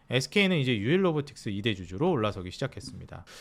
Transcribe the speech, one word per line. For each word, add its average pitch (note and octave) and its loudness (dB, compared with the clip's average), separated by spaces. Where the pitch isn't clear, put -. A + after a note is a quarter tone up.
에스케이는 F3+ 2
이제 B2+ 2
유일 C3+ 2
로보틱스 D3+ 0
이 G2+ -4
대 G#2+ 2
주주로 F#2+ 0
올라서기 G#2 0
시작했습니다. - -8